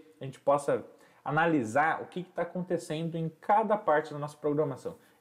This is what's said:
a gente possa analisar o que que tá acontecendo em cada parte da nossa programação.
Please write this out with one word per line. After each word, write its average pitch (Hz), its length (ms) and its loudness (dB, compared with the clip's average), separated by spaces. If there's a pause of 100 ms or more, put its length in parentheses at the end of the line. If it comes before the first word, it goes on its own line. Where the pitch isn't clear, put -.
(200)
a 135 60 -10
gente 131 140 -12
possa 143 440 2 (400)
analisar 147 800 2
o - 60 -10
que 180 160 -8
que - 80 -16
tá 170 100 -4
acontecendo 170 760 -4
em 160 140 -4 (120)
cada 214 360 2
parte 156 340 2
da 147 60 -8
nossa 143 200 -8
programação. 147 580 -2 (260)